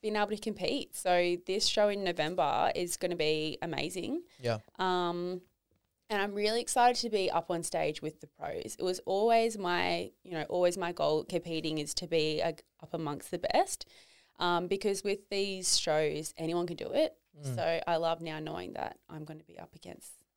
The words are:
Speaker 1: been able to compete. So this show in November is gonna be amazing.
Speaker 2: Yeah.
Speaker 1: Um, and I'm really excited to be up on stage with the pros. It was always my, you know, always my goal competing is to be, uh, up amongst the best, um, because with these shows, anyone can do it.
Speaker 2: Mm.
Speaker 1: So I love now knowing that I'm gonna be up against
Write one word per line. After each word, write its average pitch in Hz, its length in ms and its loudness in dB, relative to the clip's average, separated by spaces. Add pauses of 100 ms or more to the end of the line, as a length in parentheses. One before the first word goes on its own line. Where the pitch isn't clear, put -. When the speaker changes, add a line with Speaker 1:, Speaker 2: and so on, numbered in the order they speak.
Speaker 1:
been 214 140 -2
able 208 140 4
to 214 80 -2
compete. 208 580 -4
So 175 400 4 (100)
this 185 200 0
show 208 240 4
in 202 160 -2
November 165 680 2
is 175 220 -2
gonna 175 220 -2
be 156 440 0
amazing. 185 600 -4 (200)
Speaker 2:
Yeah. 117 180 0 (200)
Speaker 1:
Um, 180 640 0 (680)
and 208 120 -2
I'm 202 120 -2
really 214 280 0
excited 240 400 4
to 226 80 -2
be 196 200 2
up - 220 0
on 170 120 -2
stage 156 380 -2
with 156 200 -8
the 151 60 -18
pros. - 520 -8
It - 40 -4
was 185 220 -2
always 226 520 4
my, 175 540 0 (120)
you 180 80 -14
know, 160 120 -4
always 180 340 2
my 175 160 -4
goal 151 320 2
competing 160 540 -2
is 147 160 -4
to 175 120 -6
be, 156 340 2
uh, 165 120 0 (280)
up - 120 -12
amongst 156 380 -4
the 175 80 -4
best, - 480 2 (520)
um, 175 280 2
because 196 360 0
with 202 260 -2
these 196 480 2
shows, 156 600 2
anyone 170 280 0
can 170 120 -6
do - 160 -6
it. 311 240 2 (260)
Speaker 2:
Mm. 131 120 -2
Speaker 1:
So 165 300 0
I 170 120 2
love 165 240 0
now 156 180 -6
knowing 156 340 -8
that - 240 -8 (120)
I'm 156 160 -12
gonna 156 180 -16
be - 160 -18
up - 160 -18
against - 360 -18 (260)